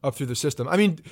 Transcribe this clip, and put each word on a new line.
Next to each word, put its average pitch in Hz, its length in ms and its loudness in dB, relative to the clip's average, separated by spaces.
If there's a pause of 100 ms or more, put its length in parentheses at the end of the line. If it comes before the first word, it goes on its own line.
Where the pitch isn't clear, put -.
up 135 120 -2
through 139 100 -6
the 120 100 -4
system. 131 320 -2
I 180 80 2
mean, 196 220 4 (140)